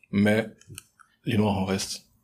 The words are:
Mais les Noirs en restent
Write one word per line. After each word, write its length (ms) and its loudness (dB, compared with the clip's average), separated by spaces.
Mais 380 2
les 120 -2
Noirs 200 2
en 80 -2
restent 400 -6